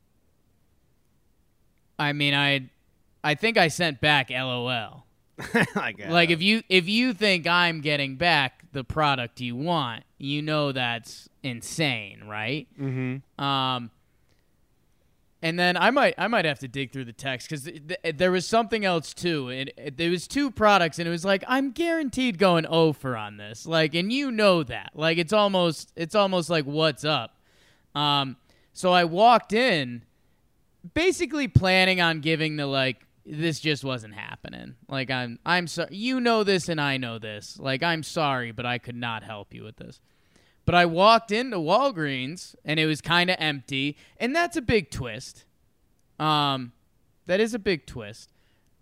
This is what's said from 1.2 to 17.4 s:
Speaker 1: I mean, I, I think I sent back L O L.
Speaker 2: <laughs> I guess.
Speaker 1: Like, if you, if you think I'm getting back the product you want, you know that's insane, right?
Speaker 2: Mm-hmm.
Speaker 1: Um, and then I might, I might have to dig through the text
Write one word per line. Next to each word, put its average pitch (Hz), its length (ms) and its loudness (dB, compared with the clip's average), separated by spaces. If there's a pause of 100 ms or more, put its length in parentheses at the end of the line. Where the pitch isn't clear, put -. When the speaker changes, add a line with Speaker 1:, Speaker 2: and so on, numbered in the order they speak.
Speaker 1:
I 147 120 0
mean, 143 220 0
I, 139 340 0 (540)
I 151 140 0
think 220 200 0
I 175 120 6
sent 156 320 -2
back 143 320 2
L 131 180 -4
O 123 180 -4
L. 113 380 -8 (320)
Speaker 2:
<laughs> - 380 0
I 127 160 -2
guess. 98 180 -10
Speaker 1:
Like, 170 200 4
if 165 120 0
you, 214 260 2
if 185 200 4
you 240 240 2
think 185 340 0
I'm 170 340 2
getting 139 360 -2
back 151 560 2
the 135 100 -6
product 131 580 -2
you 123 140 -6
want, 135 480 -4 (160)
you 143 240 -4
know 151 300 -2
that's 120 560 -6 (160)
insane, 113 840 -6
right? 107 400 -6 (140)
Speaker 2:
Mm-hmm. 131 640 -6
Speaker 1:
Um, 131 460 -2 (1500)
and 165 160 -2
then 180 180 2
I 180 140 4
might, 254 260 4
I 175 120 -2
might 220 180 0
have 143 140 -2
to 135 80 -10
dig 131 240 -8
through 135 120 -10
the 117 80 -14
text 131 380 -8